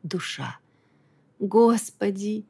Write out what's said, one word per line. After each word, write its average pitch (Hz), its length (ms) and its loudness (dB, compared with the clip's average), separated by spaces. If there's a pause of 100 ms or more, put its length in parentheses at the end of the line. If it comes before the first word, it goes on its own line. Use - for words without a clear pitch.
душа. 147 560 -8 (800)
Господи, 208 1120 2